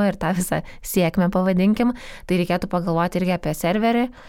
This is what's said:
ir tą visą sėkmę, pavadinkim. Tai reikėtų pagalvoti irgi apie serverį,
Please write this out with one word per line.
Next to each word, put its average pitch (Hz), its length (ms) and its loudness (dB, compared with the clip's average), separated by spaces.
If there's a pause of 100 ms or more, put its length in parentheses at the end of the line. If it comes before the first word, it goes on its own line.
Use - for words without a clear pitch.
ir 196 100 -2
tą 170 160 0
visą 175 280 -2 (200)
sėkmę, 180 480 2
pavadinkim. 190 640 2 (320)
Tai 180 140 2
reikėtų 180 300 0
pagalvoti 175 520 0
irgi 180 140 0
apie 160 180 -2
serverį, 226 540 0 (200)